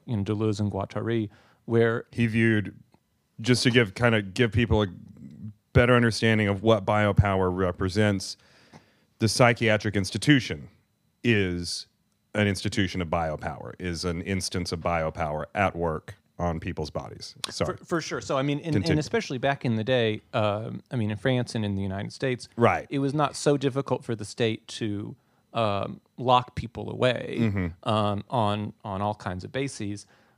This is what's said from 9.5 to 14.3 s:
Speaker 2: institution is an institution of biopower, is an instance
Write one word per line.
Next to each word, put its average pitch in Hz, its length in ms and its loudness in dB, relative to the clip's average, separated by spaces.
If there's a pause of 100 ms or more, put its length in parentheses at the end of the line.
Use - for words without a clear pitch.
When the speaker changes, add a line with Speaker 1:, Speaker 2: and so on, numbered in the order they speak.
Speaker 2:
institution 101 720 0 (560)
is 92 640 0 (480)
an 104 120 2
institution 98 540 -2
of 85 80 -4
biopower, 78 720 -4
is 87 260 -6
an 85 180 -4
instance 92 500 -4